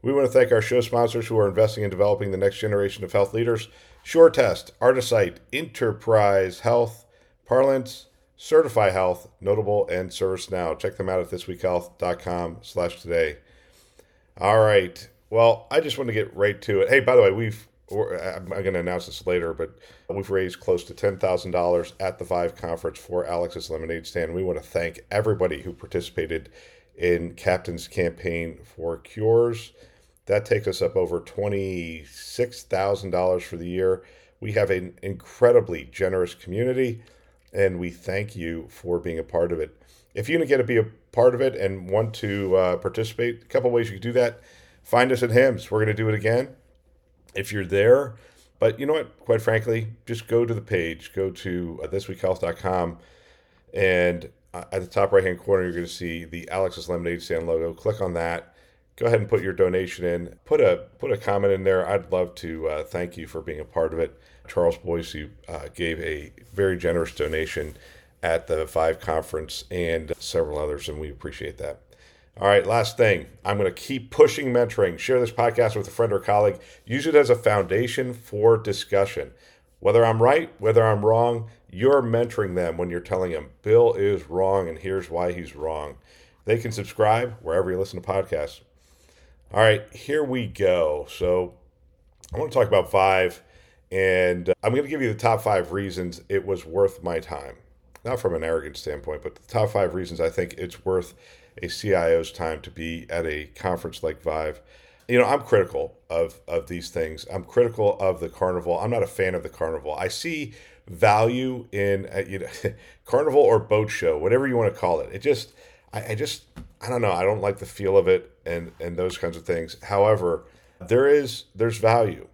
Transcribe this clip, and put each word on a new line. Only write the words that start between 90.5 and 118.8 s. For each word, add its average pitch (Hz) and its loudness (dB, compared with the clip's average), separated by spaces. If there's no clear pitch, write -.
So 90 -2
I 98 -8
wanna 147 -4
talk 120 2
about 98 2
Vive, 95 2
and 92 2
I'm 110 0
gonna 139 0
give 147 -4
you 117 -2
the 107 -10
top 113 2
five 92 0
reasons 90 -6
it 98 -2
was 90 -6
worth 92 0
my 85 -4
time. 71 -12
Not 120 -6
from 92 -2
an 80 -4
arrogant 78 -4
standpoint, 76 -10
but - -12
the - -20
top 107 0
five 98 0
reasons 85 -6
I 82 2
think 87 -6
it's 90 -12
worth 92 0
a 87 -8
C 101 -2
I 85 4
O's 82 0
time 80 -6
to - -16
be 82 -8
at 82 -4
a 76 -6
conference 87 -6
like 78 -4
Vive. 78 -4
You 123 4
know, 120 6
I'm 143 2
critical 87 0
of, 82 -2
of 85 -4
these 87 -10
things. 80 -8
I'm 92 -8
critical 110 0
of 92 0
the 82 -6
carnival. 87 -2
I'm 104 -4
not 117 0
a - -2
fan 92 -2
of 85 -4
the 82 -10
carnival. 78 -6
I 90 -6
see 151 -8
value 113 2
in, 101 -2
uh, 98 -6
you 95 -10
know, 87 -10
<laughs> - -4
carnival 143 4
or 113 6
boat 107 0
show, 82 0
whatever 113 2
you 123 0
wanna 107 2
call 87 -2
it. 71 -8
It 98 -10
just, 139 -2
I, 110 -8
I 110 -4
just, 135 -8
I 113 -10
don't 123 -2
know. 104 2
I 87 0
don't 101 0
like 101 -2
the 101 -12
feel 98 0
of 92 4
it 92 2
and, 85 -6
and 87 -8